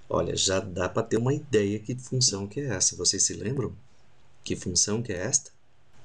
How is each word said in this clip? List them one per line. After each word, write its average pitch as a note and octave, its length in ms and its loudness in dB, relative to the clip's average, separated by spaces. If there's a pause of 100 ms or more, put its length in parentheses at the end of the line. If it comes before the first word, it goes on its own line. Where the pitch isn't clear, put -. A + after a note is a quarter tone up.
Olha, F2 260 0
já F#2+ 240 4
dá F#2 300 -2
pra A2+ 120 0
ter - 160 0
uma B2 160 4
ideia G#2+ 460 2
que B2 160 -6
função G#2 500 0
que G#2 140 -8
é C#3+ 60 -4
essa. F#2+ 320 0
Vocês F2+ 260 2
se F2+ 100 0
lembram? G#2 400 -2 (680)
Que F2 140 -2
função G#2 440 0
que - 120 -4
é F2 40 -4
esta? G#2+ 320 0 (560)